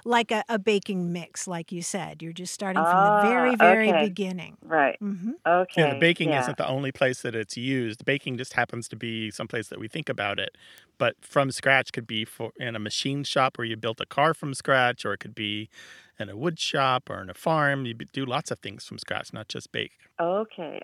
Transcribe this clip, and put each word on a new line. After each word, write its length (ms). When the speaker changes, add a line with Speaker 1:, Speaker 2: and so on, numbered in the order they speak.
Speaker 1:
like 280
a, 160
a 100
baking 540
mix, 360
like 240
you 100
said. 400
You're 100
just 200
starting 300
from 100
the 200
Speaker 2:
Ah, 100
Speaker 1:
very, 340
very 340
Speaker 2:
okay. 140
Speaker 1:
beginning. 600
Speaker 2:
Right. 360
Speaker 1:
Mm-hmm. 320
Speaker 2:
Okay, 360
Speaker 3:
Yeah, 120
the 60
baking 300
Speaker 2:
yeah. 120
Speaker 3:
isn't 160
the 100
only 240
place 300
that 120
it's 220
used. 480
Baking 340
just 140
happens 360
to 80
be 340
some 180
place 200
that 120
we 80
think 200
about 320
it. 160
But 220
from 320
scratch 400
could 140
be 180
for, 320
in 200
a 40
machine 440
shop 340
where 80
you 100
built 240
a 60
car 280
from 200
scratch, 500
or 80
it 60
could 160
be 340
in 80
a 80
wood 240
shop 500
or 100
in 100
a 40
farm. 500
You 120
b-, 160
do 120
lots 280
of 80
things 240
from 140
scratch, 340
not 160
just 240
bake. 200
Speaker 2:
Okay. 640